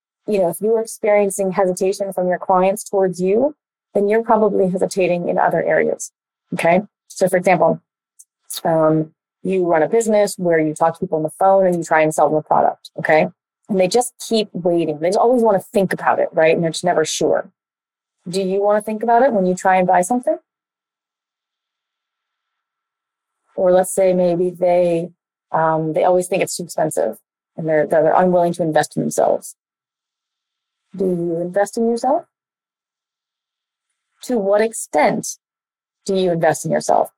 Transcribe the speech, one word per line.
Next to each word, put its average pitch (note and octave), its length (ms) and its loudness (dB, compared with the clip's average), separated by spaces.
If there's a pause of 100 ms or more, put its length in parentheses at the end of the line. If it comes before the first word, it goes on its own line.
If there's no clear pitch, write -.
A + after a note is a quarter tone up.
(260)
you G#3 120 -2
know, F3 100 2
if E3+ 120 -6
you're A3 200 0
experiencing G#3 720 0
hesitation F#3+ 600 -2
from F#3 160 -2
your F3 100 0
clients F#3+ 500 0
towards F#3+ 320 0
you, A3+ 340 0 (380)
then G3+ 160 0
you're A3+ 140 2
probably G#3 480 2
hesitating F3+ 580 -2
in F#3 100 -2
other E3+ 240 0
areas. D#3 500 -2 (420)
Okay. F3 280 2 (260)
So - 200 -2
for F#3 80 0
example, F3 460 2 (840)
um, D#3 480 0 (300)
you F#3 240 -2
run E3 160 2
a D3+ 60 0
business G#3 500 0
where E3+ 200 0
you D#3 160 -2
talk E3 200 0
to - 60 -20
people F3+ 160 -4
on D#3 80 -2
the D#3 60 -6
phone F#3+ 360 2
and F3+ 100 0
you E3+ 60 -4
try D#3+ 200 2
and D#3 120 0
sell D#3 140 2
them D#3 100 0
a D#3 40 -2
product. - 560 -2
Okay. F3 300 0 (400)
And F#3+ 120 0
they F#3 80 2
just A#3+ 240 -2 (140)
keep G#3+ 260 -2
waiting. E3+ 460 -2
They E3 140 -2
always A#3 300 2
want G#3 180 2
to - 80 -14
think F#3+ 240 0
about D#3+ 260 -2
it, C3 140 -2
right? D#3+ 220 2
And - 80 0
they're E3 80 -2
just - 140 -8
never E3 200 0
sure. - 460 -2 (800)
Do F#3 140 -4
you F#3+ 180 -2
want G#3 180 2
to G#3 60 -6
think A3 180 -8
about A#3 200 4
it C#4 100 4
when F#3+ 140 0
you F3+ 80 0
try F#3 220 0
and F#3 100 2
buy F3+ 160 4
something? B3+ 360 -2 (3250)
Or F#3 160 2
let's F#3 200 2
say F#3+ 200 2
maybe F3+ 380 0
they, F3 600 0 (400)
um, D#3+ 440 0
they E3 100 0
always F3+ 240 2
think F3+ 140 -2
it's - 140 -6
too F3+ 80 -10
expensive D#3+ 540 -4 (380)
and D#3+ 120 -6
they're, D#3 180 0
they're D#3+ 280 2
unwilling F3 400 2
to F3+ 80 -4
invest D#3 340 -2
in - 60 -2
themselves. - 540 -2 (1400)
Do F#3+ 80 -2
you E3+ 360 -2
invest F3+ 360 -2
in A3+ 120 0
yourself? C4 360 -2 (2000)
To B3 160 -2
what G3+ 220 2
extent - 800 -2 (640)
do G3 100 -2
you F#3 180 0
invest E3 320 0
in D#3 80 -6
yourself? - 460 0